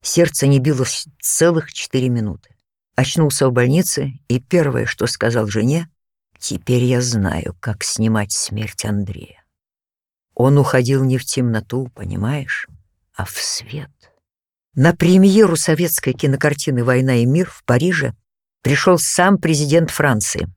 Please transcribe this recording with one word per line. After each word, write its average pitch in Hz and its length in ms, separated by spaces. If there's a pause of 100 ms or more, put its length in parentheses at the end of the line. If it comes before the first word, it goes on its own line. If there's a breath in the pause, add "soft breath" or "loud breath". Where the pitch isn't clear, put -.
Сердце - 440
не 139 120
билось 131 480 (140)
целых 165 520
четыре 131 360
минуты. 110 480 (380)
Очнулся 139 540
в 123 40
больнице, 135 680 (100)
и 123 120
первое, 131 460
что 104 200
сказал 113 400
жене: 127 420 (500)
"Теперь 120 460
я 123 180
знаю, 104 580
как - 240
снимать 110 480
смерть - 540
Андрея". 101 580 (920)
Он 135 240
уходил 131 460
не 131 140
в 127 60
темноту, 120 680
понимаешь, 104 760 (460)
а 95 100
в - 80
свет. - 580 (840)
На 160 200
премьеру 190 600
советской 156 560
кинокартины 135 720
"Война 127 320
и 117 80
мир" 160 240
в - 160
Париже 143 500 (480)
пришёл 151 360
сам 185 400
президент 156 520
Франции. 104 680